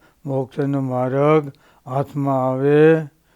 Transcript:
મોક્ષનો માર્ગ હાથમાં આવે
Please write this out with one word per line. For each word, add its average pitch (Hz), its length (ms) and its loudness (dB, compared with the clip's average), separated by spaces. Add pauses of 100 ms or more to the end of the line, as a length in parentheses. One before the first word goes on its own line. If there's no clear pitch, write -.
(260)
મોક્ષનો 139 560 -4
માર્ગ 135 720 0 (360)
હાથમાં 135 600 -4
આવે 147 580 2 (280)